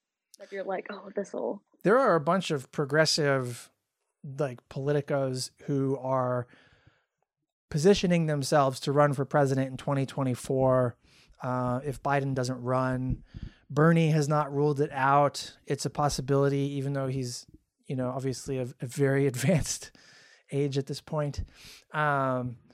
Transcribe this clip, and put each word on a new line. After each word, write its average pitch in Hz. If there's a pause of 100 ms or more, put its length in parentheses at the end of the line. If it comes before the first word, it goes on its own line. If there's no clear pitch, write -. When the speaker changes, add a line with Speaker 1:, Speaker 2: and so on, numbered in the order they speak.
(380)
Speaker 1:
that 202
you're 190
like, 190
"Oh, 196
this'll" - (200)
Speaker 2:
There 226
are 240
a 165
bunch 170
of 143
progressive, 139 (680)
like, 131
politicos 139 (160)
who 135
are 127 (1200)
positioning 175
themselves 143
to 143
run 147
for 135
president 135
in 131
twenty 135
twenty-four, 131 (460)
uh, 127
if 139
Biden 139
doesn't 127
run. 127 (460)
Bernie 160
has 151
not 147
ruled 143
it 151
out. 139 (100)
It's 139
a 147
possibility, 139
even 139
though 135
he's, 127 (400)
you 143
know, 127
obviously 131
a, 123 (120)
a 139
very 139
<laughs> 131
advanced 139 (600)
age 139
at 135
this 143
point. 147 (500)
Um, 135 (180)